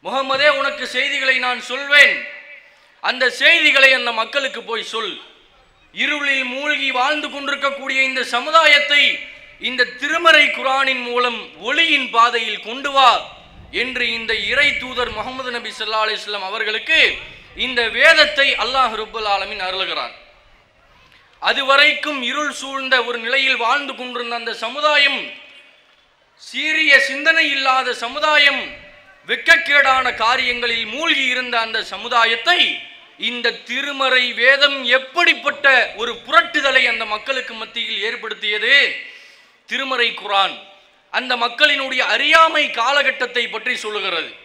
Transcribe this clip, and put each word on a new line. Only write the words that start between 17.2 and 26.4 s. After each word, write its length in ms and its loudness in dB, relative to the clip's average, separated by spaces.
இந்த 140 -2
வேதத்தை 500 4
அல்லாஹ் 260 0
ரப்புல் 320 -6
ஆலமீன் 340 -6
அருளுகிறார். 460 -4
அதுவரைக்கும் 800 2
இருள் 320 -4
சூழ்ந்த 320 -4
ஒரு 180 -6
நிலையில் 420 0
வாழ்ந்து 280 -2
கொண்டிருந்த 480 -8
அந்த 100 -8
சமுதாயம், 560 2